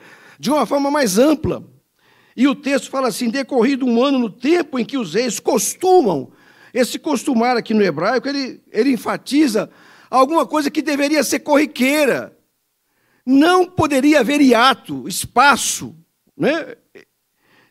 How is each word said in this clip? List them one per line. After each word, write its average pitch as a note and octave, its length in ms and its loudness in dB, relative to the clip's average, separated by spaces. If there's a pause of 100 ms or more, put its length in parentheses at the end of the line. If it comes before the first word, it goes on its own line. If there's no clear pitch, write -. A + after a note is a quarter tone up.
(380)
de D3+ 120 -6
uma C#4+ 160 0
forma C#4+ 240 -2
mais C4 260 0
ampla. A#3 480 0 (720)
E B3 120 2
o C4+ 80 0
texto C4+ 340 -4
fala C4 160 -4
assim: A#3 240 -4
"Decorrido C4 560 -2
um A#3 160 2
ano C#4 160 2
no A#3+ 100 -2
tempo C#4+ 520 -2
em G#3+ 40 -2
que C#4 140 -6
os E3 160 -6
reis A#3 240 -4
costumam", B3+ 920 0 (420)
esse B3 240 -2
costumar B3 580 -2
aqui A3+ 160 -4
no G#3 120 2
hebraico, F#3+ 420 -2
ele, C#4 340 -8 (120)
ele B3 180 0
enfatiza A3 800 -2 (400)
alguma C4+ 340 2
coisa D4 240 -2
que D4 140 -4
deveria C#4+ 400 0
ser C4+ 180 -2
corriqueira. C4+ 960 0 (880)
Não E4 420 4
poderia D4 540 2
haver C#4 200 0
hiato, A3+ 680 2
espaço, A#3 880 0 (420)
né? C#4 400 -4 (960)